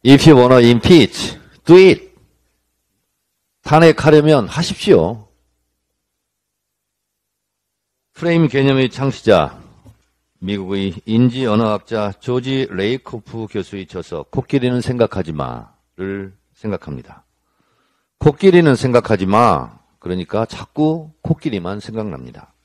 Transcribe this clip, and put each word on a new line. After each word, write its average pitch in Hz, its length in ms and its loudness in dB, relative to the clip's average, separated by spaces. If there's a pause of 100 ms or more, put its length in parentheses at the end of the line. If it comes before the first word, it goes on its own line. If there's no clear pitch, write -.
If 139 240 6
you 143 80 8
wanna 123 240 6
impeach, 120 760 2 (240)
do 170 120 6
it. 185 360 4 (1500)
탄핵하려면 151 880 4
하십시오. 117 800 -2 (2750)
프레임 165 380 -2
개념의 135 400 0
창시자, 107 720 -2 (760)
미국의 98 560 -8 (100)
인지 123 400 -2
언어학자 107 760 -4
조지 131 500 -6
레이코프 110 800 -10
교수의 95 380 -12
저서 82 420 -14
코끼리는 127 520 -4
생각하지 107 500 -4
마를 90 1040 -14 (200)
생각합니다. 80 680 -14 (960)
코끼리는 165 560 2
생각하지 117 500 -2
마. 95 540 0 (200)
그러니까 92 460 -8
자꾸 156 760 -8
코끼리만 104 580 -6
생각납니다. 98 720 -14 (120)